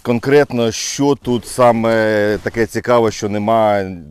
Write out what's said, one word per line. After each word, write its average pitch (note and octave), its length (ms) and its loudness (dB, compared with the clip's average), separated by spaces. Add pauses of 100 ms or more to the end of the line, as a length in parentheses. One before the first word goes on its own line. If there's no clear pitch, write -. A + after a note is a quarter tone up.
конкретно, A#2+ 680 0
що C#3+ 420 -2
тут B2 320 -4
саме A2 960 2
таке A2+ 240 -2
цікаве, A#2 440 0
що G#2 180 -4
нема G#2 560 0 (260)